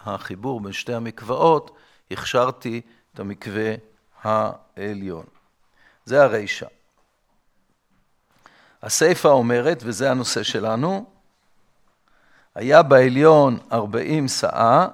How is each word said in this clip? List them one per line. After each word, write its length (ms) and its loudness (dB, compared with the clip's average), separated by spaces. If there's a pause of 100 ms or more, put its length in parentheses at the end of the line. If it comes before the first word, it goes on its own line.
החיבור 560 -10
בין 120 -12
שתי 220 -10
המקוואות, 840 -2 (340)
הכשרתי 720 -4 (340)
את 60 -16
המקווה 540 -8 (480)
העליון. 1000 -8 (800)
זה 180 2
הרישא. 440 -2 (2250)
הסיפא 460 0
אומרת, 560 2
וזה 260 -4
הנושא 320 -4
שלנו, 640 -4 (1500)
היה 280 6
בעליון 760 6 (140)
ארבעים 560 -2
סאה, 640 2